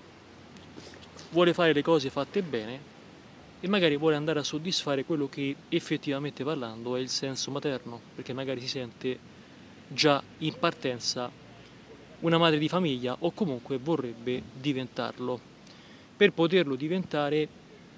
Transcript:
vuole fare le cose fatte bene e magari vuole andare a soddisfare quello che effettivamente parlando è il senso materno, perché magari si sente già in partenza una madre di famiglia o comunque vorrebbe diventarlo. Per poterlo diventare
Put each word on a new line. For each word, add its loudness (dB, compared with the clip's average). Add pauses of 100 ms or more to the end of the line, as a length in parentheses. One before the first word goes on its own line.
(1300)
vuole 6
fare 6
le 4
cose 4
fatte -2
bene -6 (640)
e -6
magari 4
vuole 4
andare 0
a -2
soddisfare -2
quello -2
che -4 (140)
effettivamente -4
parlando -4
è -2
il -4
senso -4
materno, -6 (160)
perché -10
magari -6
si -10
sente -6 (680)
già 2 (180)
in -4
partenza -4 (720)
una 4
madre 6
di 0
famiglia 0
o 0
comunque -2
vorrebbe -4 (160)
diventarlo. -4 (800)
Per 8
poterlo 4
diventare 0 (520)